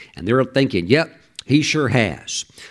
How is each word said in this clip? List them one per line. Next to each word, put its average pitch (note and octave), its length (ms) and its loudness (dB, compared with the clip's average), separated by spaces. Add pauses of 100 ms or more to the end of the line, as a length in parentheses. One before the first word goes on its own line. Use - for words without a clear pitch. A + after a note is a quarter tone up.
(160)
And - 120 -12
they're B2+ 160 4
thinking, A2 440 -2
"Yep, D3+ 280 2 (300)
he C#3+ 160 2
sure D#3 280 -2
has." A2 560 -2 (260)